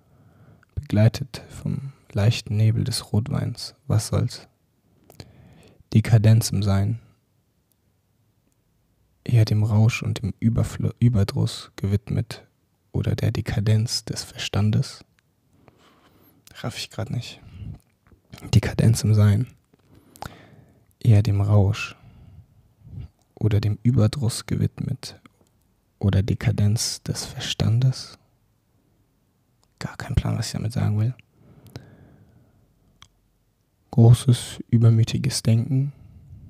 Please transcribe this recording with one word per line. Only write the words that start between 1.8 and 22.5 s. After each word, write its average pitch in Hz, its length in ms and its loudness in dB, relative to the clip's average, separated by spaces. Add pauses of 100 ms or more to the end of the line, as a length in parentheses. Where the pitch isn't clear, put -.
leichten 104 460 0
Nebel 110 260 2
des - 280 -6
Rotweins. - 640 -4 (120)
Was 107 200 0
soll's? - 400 -4 (1500)
Dekadenz 110 560 4
im 98 140 -2
Sein, 101 360 0 (2250)
eher 117 220 4
dem 107 180 0
Rausch 110 380 2
und 107 200 -6
dem - 180 -6
Überfl-, 110 600 -2
Überdruss 110 760 0
gewidmet - 720 -4 (460)
oder 98 240 -2
der 107 160 -2
Dekadenz 110 720 -2
des - 180 -10
Verstandes? - 840 -4 (1600)
Raff - 160 -10
ich - 120 -12
grad 107 200 -10
nicht. - 320 -10 (1120)
Dekadenz - 500 2
im 104 100 2
Sein, 104 340 4 (1500)
eher 107 220 6
dem 104 200 0
Rausch 101 540 0 (1400)